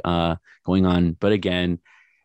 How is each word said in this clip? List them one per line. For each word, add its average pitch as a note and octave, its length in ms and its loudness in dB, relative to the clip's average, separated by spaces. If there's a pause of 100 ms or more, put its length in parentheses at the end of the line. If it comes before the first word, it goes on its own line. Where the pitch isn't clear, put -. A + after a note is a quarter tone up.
uh, E2+ 300 0 (300)
going F#2 200 2
on. F2 340 2
But G2+ 140 0
again, F2+ 460 -2 (460)